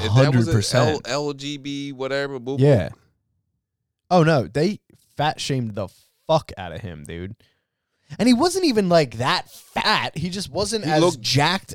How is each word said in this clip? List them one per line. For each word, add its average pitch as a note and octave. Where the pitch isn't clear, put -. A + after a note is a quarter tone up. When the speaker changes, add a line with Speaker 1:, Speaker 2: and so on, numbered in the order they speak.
Speaker 1:
If -
that -
was G2+
a G#2
Speaker 2:
hundred -
percent. B2+
Speaker 1:
L-, C#3+
L C#3+
G C#3+
B C#3+
whatever, C3+
boo, C3
boo. B2+
Speaker 2:
Yeah. B2
Oh, F3
no. D3+
They D#3
fat D3+
shamed A#2+
the G#2
fuck D#3+
out F2
of E2
him, E2
dude. F2+
And G#3
he B3+
wasn't F4
even, G#3+
like, C#3+
that D3+
fat. -
He E3+
just F3
wasn't G3+
Speaker 1:
He D#3
Speaker 2:
as D#3
Speaker 1:
looked E3
Speaker 2:
jacked C#3+